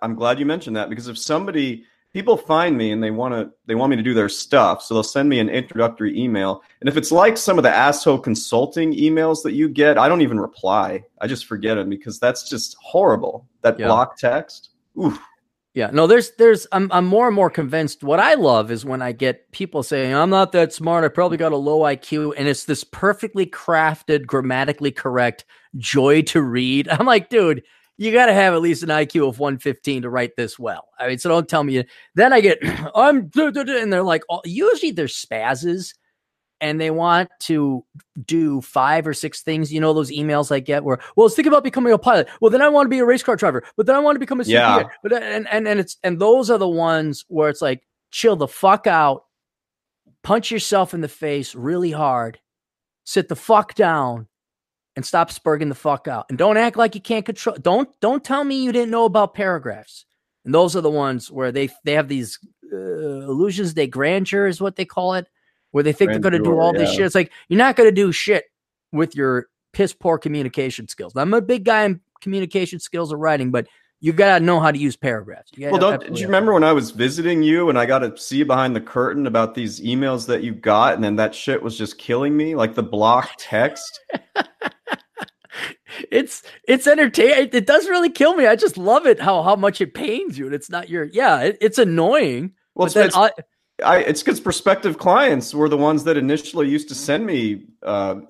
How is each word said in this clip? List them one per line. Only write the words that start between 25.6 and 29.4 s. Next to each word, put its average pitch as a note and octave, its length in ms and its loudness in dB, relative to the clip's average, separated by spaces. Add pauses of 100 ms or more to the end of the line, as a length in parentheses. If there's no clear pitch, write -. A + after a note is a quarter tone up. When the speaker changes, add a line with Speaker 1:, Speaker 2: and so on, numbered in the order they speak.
Speaker 2:
joy C#3 460 4
to D#3 200 0
read. B2+ 460 0
<laughs> - 20 -2
I'm E3+ 160 0
like, A3+ 220 4
"Dude, E3+ 340 2 (340)
you G#3+ 160 -4
gotta A#3+ 220 6
have F#3+ 200 4
at E3 80 2
least E3+ 200 0
an E3 80 -4
I D3+ 140 2
Q D3+ 240 0
of A#2 100 -6
one C#3 200 -4